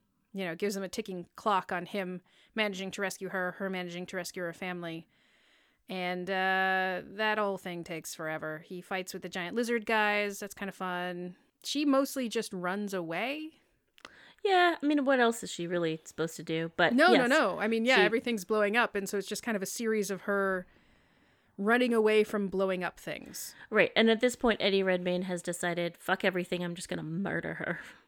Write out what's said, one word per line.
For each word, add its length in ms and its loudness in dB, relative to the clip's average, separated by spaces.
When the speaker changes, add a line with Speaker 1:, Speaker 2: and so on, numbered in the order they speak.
Speaker 1:
you 120 -6
know, 100 -4
gives 200 -2
them 80 -4
a 60 -6
ticking 360 -8
clock 360 0
on 140 -4
him 360 -6
managing 360 -4
to 100 -8
rescue 280 -6
her, 300 -2
her 100 -4
managing 380 -6
to 100 -10
rescue 260 -8
her 100 -6
family. 520 -8
And, 400 -4
uh, 720 2
that 220 0
whole 200 0
thing 260 -8
takes 320 -8
forever. 500 -6
He 160 -12
fights 320 -6
with 80 -10
the 80 -10
giant 260 -6
lizard 300 0
guys. 540 2
That's 160 -10
kind 140 -8
of 60 -12
fun. 600 -6
She 220 -2
mostly 440 2
just 240 -4
runs 400 -4
away. 580 -4
Speaker 2:
Yeah, 380 6
I 40 -4
mean, 200 4
what 140 4
else 240 4
is 80 -8
she 160 -6
really 360 0
supposed 340 -4
to 60 -12
do? 320 -2
But 180 4
Speaker 1:
No, 140 6
no, 60 8
Speaker 2:
yes, 160 6
Speaker 1:
no. 300 4
I 80 0
mean, 180 0
yeah, 120 6
Speaker 2:
she 40 8
Speaker 1:
everything's 420 2
blowing 320 2
up, 200 2
and 120 -2
so 100 -4
it's 100 -4
just 160 -8
kind 120 -2
of 80 -2
a 40 -4
series 440 -2
of 100 -6
her 440 0
running 360 4
away 300 6
from 240 0
blowing 360 0
up 160 -6
things. 540 -10
Speaker 2:
Right, 260 4
and 140 8
at 120 4
this 140 2
point, 260 2
Eddie 220 4
Redmayne 400 0
has 180 -4
decided, 560 -2
"Fuck 280 -2
everything, 380 0
I'm 120 -4
just 140 -12
gonna 140 -4
murder 520 -4
her." 240 -4